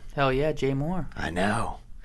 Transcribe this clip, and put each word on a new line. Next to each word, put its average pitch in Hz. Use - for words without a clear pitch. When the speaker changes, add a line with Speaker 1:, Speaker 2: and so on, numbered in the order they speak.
Speaker 1:
Hell 135
yeah, 147
Jay 135
Moore. 143
Speaker 2:
I 76
know. 95